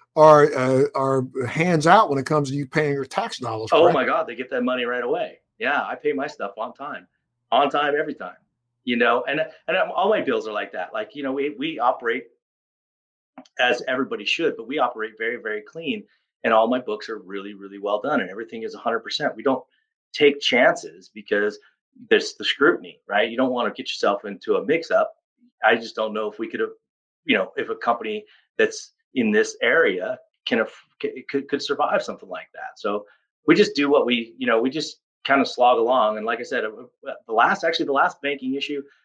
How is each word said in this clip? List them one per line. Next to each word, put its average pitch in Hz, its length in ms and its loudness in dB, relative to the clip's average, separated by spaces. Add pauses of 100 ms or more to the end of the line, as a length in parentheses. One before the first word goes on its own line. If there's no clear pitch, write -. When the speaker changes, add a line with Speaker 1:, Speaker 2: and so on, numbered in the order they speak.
(160)
Speaker 1:
are, 151 300 10 (100)
uh, 131 280 4 (120)
are 135 320 0 (180)
hands 160 420 0
out 170 220 8
when 139 80 -2
it 131 80 -4
comes 147 240 0
to 135 60 -4
you 143 100 -4
paying 147 280 -2
your 139 100 -4
tax - 360 -6
dollars, 113 340 -6
Speaker 2:
Oh 143 80 8
Speaker 1:
correct? 160 120 8
Speaker 2:
my 131 120 2
God, 131 220 0
they 117 80 -10
get 123 160 -8
that 127 120 -2
money 127 220 -2
right 123 180 -4
away. 147 360 -4 (200)
Yeah, 127 240 0
I 110 120 -8
pay 147 180 -2
my 139 140 -6
stuff 107 300 -10
on 120 160 -8
time, 135 340 -16 (440)
on 139 180 4
time, 147 300 0
every 156 140 -4
time, 90 240 -16 (480)
you 120 100 -2
know, 120 320 2
and, 147 140 -2 (260)
and 170 100 -2
I'm, - 140 0
all 185 160 0
my 214 140 2
bills 110 260 -2
are 107 60 -8
like 101 180 -8
that. 92 220 -10
Like, 107 220 -6
you 143 80 -10
know, 135 100 -4
we, 139 260 -4
we 151 200 -6
operate 120 480 -2 (1300)
as 123 300 0
everybody 117 360 -4
should, 165 320 -2
but 110 100 -14
we 143 120 -4
operate 110 380 -2
very, 113 240 -4
very 107 200 -6
clean, 135 420 -8 (420)
and 113 80 2
all 113 160 6
my 127 100 0
books 107 300 -8
are 107 100 -10
really, 98 340 -10
really 98 260 -16
well 101 220 -2
done, 135 200 0
and 90 80 -6
everything 113 340 -12
is 101 100 -8
a 101 60 -14
hundred 113 220 -2
percent. - 340 -4
We - 80 -10
don't 135 200 0 (500)
take 143 260 4
chances - 720 0
because 104 460 -2 (500)
there's - 260 2
the - 100 -10
scrutiny, - 640 0
right? 104 220 0
You 117 80 -10
don't 131 140 0
wanna 117 200 -2
get - 180 -12
yourself 101 340 -2
into 101 320 -4
a 95 100 -2
mix 135 260 -2
up. 101 220 2 (500)
I 113 120 6
just 117 200 -6
don't 110 180 -4
know 107 180 -4
if - 80 -12
we 113 100 -8
could 110 120 -6
have, 110 80 -2 (560)
you 117 120 2
know, 95 180 -2
if 113 140 -4
a 113 60 -6
company 110 500 -4 (320)
that's - 360 -2 (200)
in 113 180 2
this 107 300 2
area 120 560 2 (300)
can 113 140 2
af-, - 240 -8 (160)
c-, 131 280 -6
could, 139 200 -4
could 143 120 -4
survive 139 400 -2
something 101 280 -12
like 80 240 -14
that. - 260 -16
So 104 260 -4 (400)
we 151 80 6
just - 220 4
do 143 160 0
what 127 160 4
we, 117 320 -2
you 127 80 -4
know, 113 120 4
we 131 120 0
just - 300 -8 (220)
kinda 135 220 2
slog - 320 4
along. 113 400 2
And 107 80 -6
like 117 140 -4
I 120 40 -10
said, 117 220 -4
uh, 107 40 -4 (380)
uh, 135 60 -8 (140)
the 113 60 -8
last, 143 300 2
actually 151 220 -2
the 139 60 -2
last 151 320 0
banking 135 320 -4
issue 143 260 -6 (240)